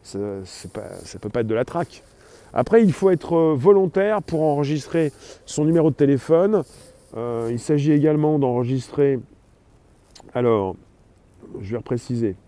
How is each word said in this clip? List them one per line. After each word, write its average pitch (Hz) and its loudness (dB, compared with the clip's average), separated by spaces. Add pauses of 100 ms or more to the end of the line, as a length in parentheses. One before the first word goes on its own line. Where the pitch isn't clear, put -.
Ça, - -12 (260)
c'est - -16
pas, - -14 (140)
ça - -18
peut 107 -10
pas 120 -4
être 113 -2
de 107 -2
la 120 0
traque. - -8 (500)
Après, 220 4
il 196 6
faut 190 2
être, 170 -2
euh, 160 4
volontaire 190 2
pour 160 -4
enregistrer 147 -2 (340)
son - -4
numéro 160 4
de 131 -2
téléphone. 160 2 (520)
Euh, 117 -6
il 120 -4
s'agit 147 0
également 151 2
d'enregistrer, 131 0 (1120)
alors, 110 0 (880)
je 98 -10
vais 117 -6
repréciser. 117 -4 (120)